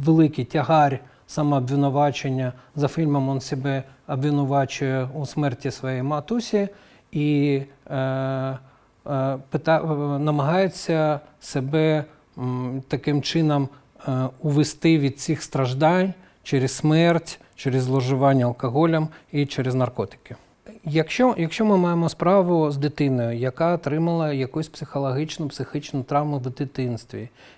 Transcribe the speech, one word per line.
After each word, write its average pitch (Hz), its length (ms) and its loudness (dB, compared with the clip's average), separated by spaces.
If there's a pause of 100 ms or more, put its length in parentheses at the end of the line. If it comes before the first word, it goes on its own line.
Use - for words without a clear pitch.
великий 156 420 4
тягар 143 540 2 (280)
самообвинувачення, 139 1300 0 (220)
за 143 120 0
фільмом 143 440 0
він 135 100 -2
себе 135 420 -4 (240)
обвинувачує 135 1080 0
у 147 100 -6
смерті 135 460 -4
своєї 131 320 -6
матусі 202 680 -2 (420)
і, 147 500 2 (300)
е, 143 40 -6
е, 135 1400 -4 (120)
пита-, 156 340 2
е, 143 360 -2
намагається 151 1000 0 (200)
себе, 151 640 0 (340)
м, 127 500 -4
таким 147 340 0
чином, 147 480 0 (380)
е, 139 40 -2 (300)
увести 151 580 2
від 139 200 0
цих - 240 -4
страждань 156 680 2 (300)
через 131 280 0
смерть, 165 680 2 (160)
через 131 280 -2
зловживання 131 640 2
алкоголем 156 640 0 (240)
і 143 140 0
через 127 300 -4
наркотики. 123 600 -4 (480)
Якщо, 160 540 0
якщо 165 280 -2
ми 202 120 6
маємо 170 320 2
справу 175 640 2
з 143 60 -4
дитиною, 131 600 0
яка 147 360 0
отримала 165 600 -2
якусь 147 340 -4
психологічну, 139 800 -4
психічну 139 560 -6
травму 143 340 -2
в 131 40 -6
дитинстві, 123 880 -8 (280)